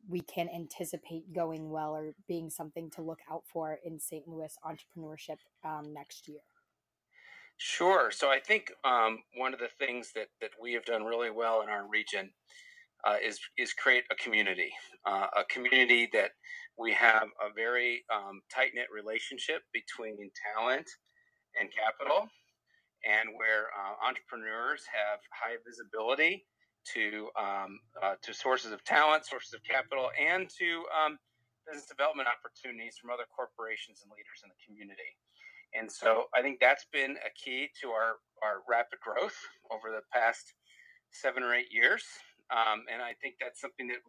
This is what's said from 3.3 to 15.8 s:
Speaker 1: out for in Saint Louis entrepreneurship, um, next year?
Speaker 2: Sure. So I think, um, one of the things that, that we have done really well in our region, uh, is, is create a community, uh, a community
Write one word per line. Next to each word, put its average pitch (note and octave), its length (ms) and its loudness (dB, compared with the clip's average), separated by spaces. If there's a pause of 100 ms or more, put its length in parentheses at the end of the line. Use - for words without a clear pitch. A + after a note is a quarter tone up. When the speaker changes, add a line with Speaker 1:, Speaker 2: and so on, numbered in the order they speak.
Speaker 1:
out D#3+ 180 -8
for D#3 360 -4
in D#3+ 120 -10
Saint D#3 300 -10
Louis D#3+ 340 -10
entrepreneurship, D#3 760 -12 (260)
um, D3+ 300 -8
next - 340 -16
year? D3 120 -16 (1160)
Speaker 2:
Sure. E3+ 540 4
So C#3 200 2
I C3+ 80 6
think, - 320 2 (140)
um, A2+ 360 4 (160)
one C3 180 -2
of A#2+ 60 -12
the A#2 80 -4 (100)
things B2 360 -4
that, G#2+ 140 -4 (140)
that G#2+ 80 -6 (100)
we A#2+ 140 -4
have A2+ 100 -2
done A2+ 200 0
really A#2 260 0
well A2+ 320 2
in G#2+ 80 -4
our G2+ 180 -2
region, G#2 420 -2 (720)
uh, G#2 220 4
is, G#2+ 160 -2 (160)
is A#2+ 160 -2
create B2+ 380 4
a - 40 0
community, G2 560 0 (360)
uh, G2 280 2
a G2+ 100 4
community B2 680 6